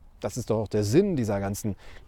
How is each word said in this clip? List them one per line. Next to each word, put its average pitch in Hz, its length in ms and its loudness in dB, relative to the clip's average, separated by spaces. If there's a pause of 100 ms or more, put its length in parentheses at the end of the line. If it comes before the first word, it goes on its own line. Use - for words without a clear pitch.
(200)
Das 104 180 -6
ist 117 100 -8
doch 110 140 2
auch 101 60 -4
der 107 160 2
Sinn 170 320 4
dieser 107 220 0
ganzen 98 380 -4 (320)